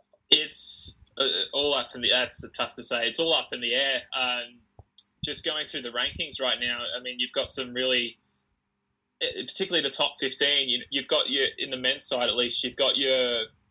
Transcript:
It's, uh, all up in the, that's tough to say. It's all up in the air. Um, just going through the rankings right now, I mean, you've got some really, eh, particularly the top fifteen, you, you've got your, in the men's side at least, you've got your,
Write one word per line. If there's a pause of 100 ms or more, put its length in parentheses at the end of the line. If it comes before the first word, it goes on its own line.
(300)
It's, (180)
uh, (260)
all
up
in
the,
that's
tough
to
say.
It's
all
up
in
the
air. (140)
Um, (640)
just
going
through
the
rankings
right
now, (180)
I
mean,
you've
got
some
really, (1040)
eh,
particularly
the
top
fifteen,
you,
you've
got
your, (100)
in
the
men's
side
at
least,
you've
got
your, (280)